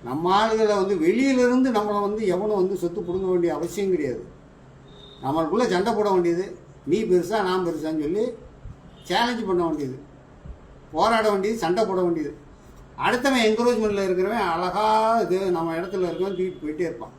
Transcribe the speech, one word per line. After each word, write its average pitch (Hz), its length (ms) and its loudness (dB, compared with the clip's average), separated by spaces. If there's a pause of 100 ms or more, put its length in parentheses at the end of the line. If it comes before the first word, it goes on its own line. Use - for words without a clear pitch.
நம்ம 175 420 2
ஆளுகளை 220 300 2
வந்து 196 220 0
வெளியிலிருந்து 247 720 4
நம்மளை 208 300 0
வந்து 208 260 -2
எவனும் 202 300 0
வந்து 190 200 0
சொத்து 175 240 -4
பிடுங்க 185 300 -4
வேண்டிய 170 240 2
அவசியம் 180 360 -4
கிடையாது. 147 340 -2 (960)
நம்மளுக்குள்ள 160 440 0
சண்டை 190 280 0
போட 208 160 0
வேண்டியது, 180 480 0 (260)
நீ 190 180 0
பெருசா, 180 400 0
நான் 185 240 -2
பெருசான்னு 156 340 -4
சொல்லி 180 240 -2 (760)
சேலஞ்ச் 220 440 -2
பண்ண 175 180 0
வேண்டியது, 147 340 -4 (920)
போராட 214 380 4
வேண்டியது, 208 280 0
சண்டை 185 260 0
போட 185 180 0
வேண்டியது. 156 340 -2 (640)
அடுத்தவன் 240 480 2
என்கரேஜ்மெண்ட்ல 214 640 2
இருக்கிறவன் 190 440 0
அழகா 214 680 2
இது 190 300 0
நம்ம 165 260 -2
இடத்துல 180 320 -4
இருக்கவன் 185 280 -4
தூக்கிட்டு 180 280 -4
போயிட்டே 151 160 -6
இருப்பான். - 380 -6